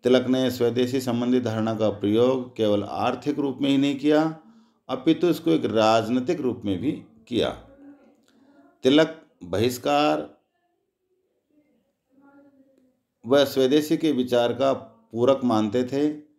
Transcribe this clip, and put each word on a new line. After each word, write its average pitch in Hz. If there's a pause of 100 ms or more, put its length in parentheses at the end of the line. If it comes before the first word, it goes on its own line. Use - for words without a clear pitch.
तिलक 123
ने 131
स्वदेशी 120
संबंधी 123
धारणा 110
का 107
प्रयोग 120
केवल 104
आर्थिक 127
रूप 139
में 143
ही 139
नहीं 139
किया, 151 (500)
अपितु 156
इसको 165
एक 151
राजनीतिक 113
रूप 123
में 95
भी 120 (360)
किया। 98 (1300)
तिलक 151 (180)
बहिष्कार 143 (3000)
व 139
स्वदेशी 147
के 156
विचार 120
का 135 (380)
पूरक 123
मानते 110
थे। 139 (300)